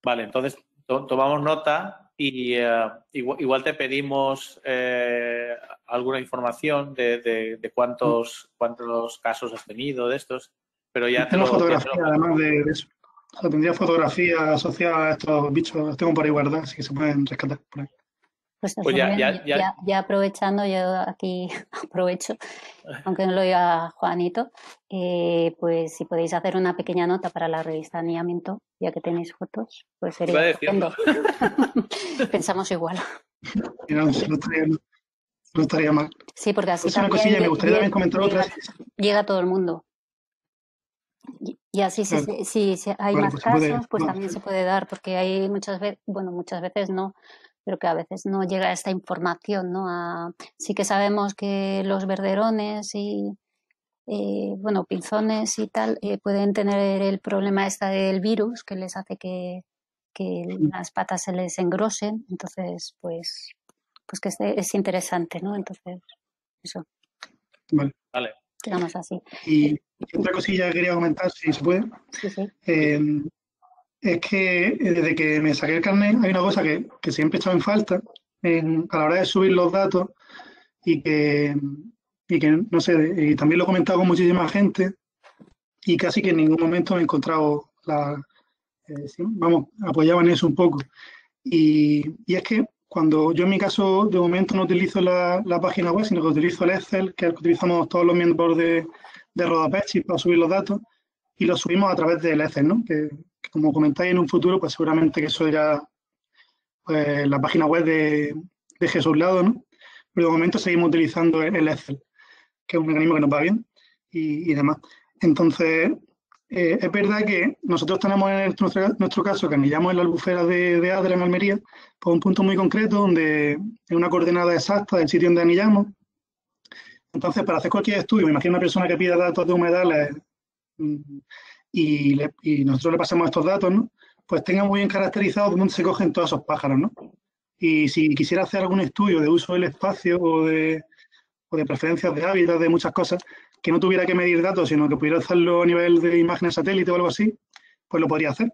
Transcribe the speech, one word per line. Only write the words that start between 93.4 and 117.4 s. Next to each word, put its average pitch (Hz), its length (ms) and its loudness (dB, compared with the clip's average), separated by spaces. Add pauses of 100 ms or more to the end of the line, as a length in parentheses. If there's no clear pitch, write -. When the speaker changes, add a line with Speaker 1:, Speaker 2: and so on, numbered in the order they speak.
Speaker 2:
en 190 60 4
mi 196 80 2
caso 196 480 2
de 180 140 2
momento 180 340 2
no 190 100 2
utilizo 180 360 0
la, 180 440 2
la 175 160 0
página 175 300 -2
web, 208 140 2
sino 175 160 0
que 156 80 0
utilizo 160 360 0
el 175 60 4
Excel, 190 440 -2
que - 120 -4
es - 40 4
el 165 40 -6
que 165 60 -14
utilizamos 170 480 2
todos 175 180 2
los 170 80 4
miembros 170 420 2
de, 165 300 0 (480)
de 175 120 -2
Rodapechis 165 580 0
para 175 140 -4
subir 175 200 2
los 165 120 4
datos, 196 300 -2 (560)
y - 100 0
los 175 140 0
subimos 190 320 2
a 170 40 0
través 165 260 0
del 156 180 2
Excel, 151 280 0
¿no? 226 180 2
Que, 151 220 -2 (340)
que - 80 -20
como 151 220 2
comentáis 156 400 2
en 180 80 4
un 156 80 2
futuro, 185 320 2
pues 156 140 -4
seguramente 160 460 2
que 151 60 0
eso 156 220 0
ya, 151 340 2 (1040)
pues 147 420 0
la 139 140 2
página 156 260 2
web 165 180 2
de, 151 520 0 (420)
deje 175 220 0
eso 143 80 2
a 160 40 4
un 151 60 4
lado, 180 240 4
¿no? 226 220 2 (480)
Pero 170 160 2
de 160 40 4
momento 170 260 2
seguimos 170 300 2
utilizando 165 540 2
el, 175 140 0
el 160 100 2
Excel, 143 340 -6 (640)
que - 120 -4
es 165 40 2
un 156 60 -2
mecanismo 156 300 2
que 151 60 2
nos 143 100 4
va 147 80 2
bien 208 260 0 (460)
y, 156 400 -2
y - 20 2
demás. 147 220 0 (440)
Entonces, 165 720 4 (600)
eh, 180 300 2
es 170 120 -2
verdad 202 320 0
que 208 380 0